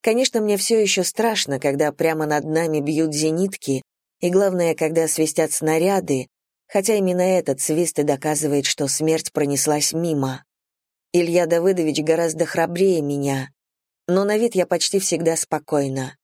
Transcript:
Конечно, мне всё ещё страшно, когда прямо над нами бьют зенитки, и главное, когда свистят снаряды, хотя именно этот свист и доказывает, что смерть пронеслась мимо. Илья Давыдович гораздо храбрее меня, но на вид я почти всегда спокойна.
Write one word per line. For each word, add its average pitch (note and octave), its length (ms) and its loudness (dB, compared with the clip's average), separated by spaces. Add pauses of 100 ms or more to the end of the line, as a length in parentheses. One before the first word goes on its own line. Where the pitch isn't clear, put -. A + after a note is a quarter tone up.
Конечно, A#3 400 0
мне G#3 160 0
всё A3 220 2
ещё G3 240 0
страшно, G3 560 -2
когда C#3+ 320 0
прямо D#3+ 340 0
над D3 180 0
нами D#3 380 0
бьют D#3 320 0
зенитки, D#3 680 -2 (380)
и F3+ 100 -2
главное, F3+ 460 2
когда D#3+ 320 0
свистят D#3 440 0
снаряды, D#3+ 760 0 (400)
хотя G#3 280 0
именно F#3 260 0
этот F3+ 400 0
свист D#3+ 380 0
и D3 40 2
доказывает, C#3+ 600 0
что - 220 -2
смерть D#3 440 -2
пронеслась D3 600 0
мимо. D3 500 -2 (720)
Илья E3+ 340 4
Давыдович E3+ 540 2
гораздо D#3+ 440 0
храбрее F3 560 0
меня, C#3 480 -2 (580)
но F#3+ 180 2
на G#3+ 120 0
вид A#3 180 0
я F3+ 120 2
почти F3+ 320 0
всегда E3 380 0
спокойна. C#3 880 -4